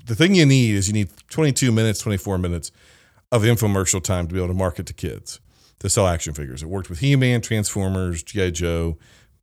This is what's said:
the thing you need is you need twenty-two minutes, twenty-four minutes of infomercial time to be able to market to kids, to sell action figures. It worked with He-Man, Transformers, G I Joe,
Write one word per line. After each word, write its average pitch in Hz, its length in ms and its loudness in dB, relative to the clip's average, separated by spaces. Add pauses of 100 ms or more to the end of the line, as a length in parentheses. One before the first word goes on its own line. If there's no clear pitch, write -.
the 117 100 -4
thing 180 200 4
you 165 100 8
need 127 300 6
is 98 120 0
you 104 60 -2
need 107 160 0 (200)
twenty-two 139 420 0
minutes, 110 280 2
twenty-four 98 380 -2
minutes 87 340 -4 (600)
of 113 120 4
infomercial 101 600 2
time 90 240 -2
to 82 60 -8
be 92 60 -4
able 90 100 -2
to 90 40 -4
market 92 340 -2
to - 60 -14
kids, - 460 -12 (400)
to 98 100 -6
sell 98 180 2
action 82 260 -2
figures. 69 300 -10
It 80 60 -12
worked 95 200 -8
with 85 100 -10
He-Man, 131 420 2
Transformers, 95 840 -2
G 101 200 -4
I 92 60 0
Joe, 85 480 -4 (440)